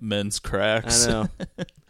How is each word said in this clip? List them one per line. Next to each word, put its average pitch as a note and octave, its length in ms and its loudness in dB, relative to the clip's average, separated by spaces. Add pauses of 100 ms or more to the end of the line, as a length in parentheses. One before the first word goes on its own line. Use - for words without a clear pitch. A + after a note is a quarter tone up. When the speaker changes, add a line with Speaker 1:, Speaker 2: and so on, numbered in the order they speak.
Speaker 1:
men's G#2 380 -2
cracks. A2+ 680 2
Speaker 2:
I - 40 2
know. A2 180 0 (280)
Speaker 1:
<laughs> F3+ 60 -8 (260)